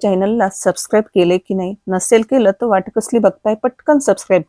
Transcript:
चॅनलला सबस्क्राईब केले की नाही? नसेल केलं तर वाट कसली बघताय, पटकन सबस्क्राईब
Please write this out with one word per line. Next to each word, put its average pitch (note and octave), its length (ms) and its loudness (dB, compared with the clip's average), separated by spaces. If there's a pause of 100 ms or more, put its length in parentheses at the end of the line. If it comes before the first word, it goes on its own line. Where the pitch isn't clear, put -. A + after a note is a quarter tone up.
चॅनलला G3+ 480 0
सबस्क्राईब - 540 -2 (120)
केले F3+ 220 2
की F#3 160 -6
नाही? F#3+ 200 -6 (140)
नसेल F#3 340 0
केलं A3 300 2
तर A3 140 -4
वाट F#3+ 300 0
कसली A#3 240 -2
बघताय, G#3 360 0
पटकन B3+ 440 0
सबस्क्राईब F#3+ 500 0